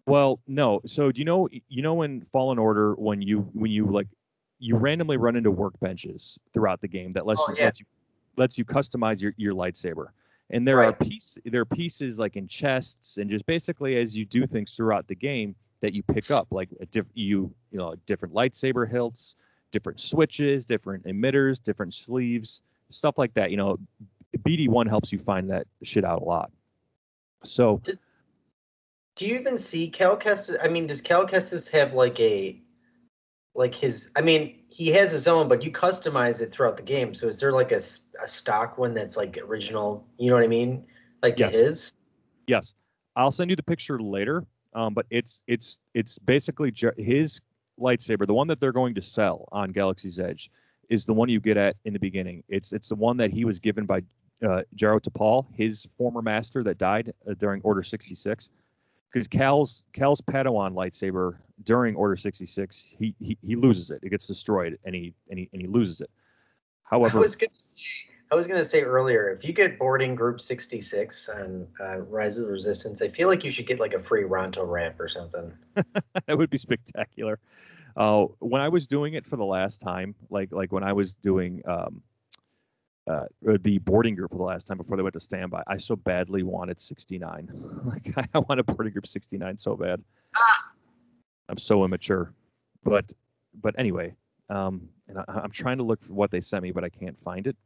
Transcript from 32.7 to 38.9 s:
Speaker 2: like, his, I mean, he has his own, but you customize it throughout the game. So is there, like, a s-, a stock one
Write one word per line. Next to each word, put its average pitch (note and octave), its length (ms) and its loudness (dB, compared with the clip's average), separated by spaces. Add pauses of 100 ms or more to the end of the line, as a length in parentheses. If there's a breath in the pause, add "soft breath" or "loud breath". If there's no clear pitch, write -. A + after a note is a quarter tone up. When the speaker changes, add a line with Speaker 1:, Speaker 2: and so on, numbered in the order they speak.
Speaker 2:
like, B2 180 2
his, - 420 -4
I - 60 2
mean, D#3+ 380 2 (100)
he E3 200 -4
has F#3 220 6
his D3 160 0
own, D#3+ 200 6
but B2+ 160 4
you C3 80 -4
customize C3+ 720 0
it A2 100 -6
throughout A#2+ 260 2
the - 60 -14
game. B2+ 300 -2
So - 140 -4
is G#2+ 120 -4
there, C#3 120 2
like, B2+ 200 4
a A2+ 40 4
s-, - 260 -4 (200)
a - 60 -10
stock B2+ 500 -2
one B2 160 0